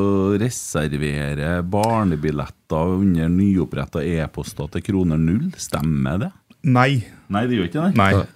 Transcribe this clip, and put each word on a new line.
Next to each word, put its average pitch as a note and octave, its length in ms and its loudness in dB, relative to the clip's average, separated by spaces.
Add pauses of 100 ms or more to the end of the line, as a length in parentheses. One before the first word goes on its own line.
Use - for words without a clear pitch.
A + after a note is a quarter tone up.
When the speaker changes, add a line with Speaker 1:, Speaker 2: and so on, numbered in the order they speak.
(380)
Speaker 1:
reserverer D2 1200 -2
barnebilletter F2 1300 -2
under F2+ 320 2
nyoppretta F2 760 0
e-poster D2+ 680 -4
til E2+ 140 -6
kroner F#2 340 2
null. F#2+ 380 2
Stemmer D2+ 640 -2
det? E3+ 100 -4 (280)
Speaker 2:
Nei. B2+ 420 2 (280)
Speaker 1:
Nei, G#2 180 0
det B2 100 0
gjør F2+ 140 0
ikke D3+ 160 -2
det. F2+ 100 2
Speaker 2:
Nei. G2 140 6 (260)